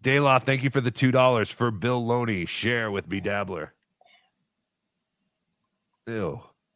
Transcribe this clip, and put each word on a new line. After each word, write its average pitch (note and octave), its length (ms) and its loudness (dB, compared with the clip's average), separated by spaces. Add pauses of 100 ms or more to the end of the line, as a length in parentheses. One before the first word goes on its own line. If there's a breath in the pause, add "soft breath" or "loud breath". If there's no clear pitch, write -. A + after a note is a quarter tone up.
De C3+ 180 2
La, C3+ 200 4
thank C3+ 240 0
you C#3 60 0
for C#3 120 0
the B2 100 0
two B2+ 200 2
dollars. B2+ 400 4
For A#2+ 200 -2
Bill A#2 340 -2
Loney, A2+ 400 0
share A2+ 440 -2
with G2 200 -4
B G2 100 -4
Dabbler. F#2+ 540 -6 (2250 soft breath)
Ew. A2 340 -4 (340)